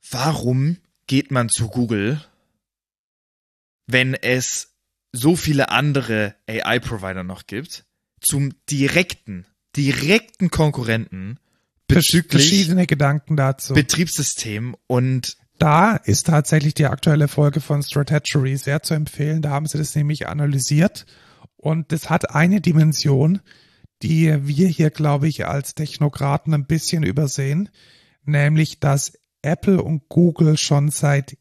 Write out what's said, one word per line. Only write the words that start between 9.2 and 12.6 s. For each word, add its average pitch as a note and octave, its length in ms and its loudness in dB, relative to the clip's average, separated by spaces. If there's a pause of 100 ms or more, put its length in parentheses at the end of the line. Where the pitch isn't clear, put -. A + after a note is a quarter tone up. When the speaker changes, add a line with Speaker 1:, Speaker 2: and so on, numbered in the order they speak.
Speaker 1:
direkten D3 760 0
Konkurrenten A2+ 880 -2 (520)
Speaker 2:
Versch-, D#3+ 220 4
Speaker 1:
bezüglich D3+ 360 2
Speaker 2:
verschiedene F3+ 380 2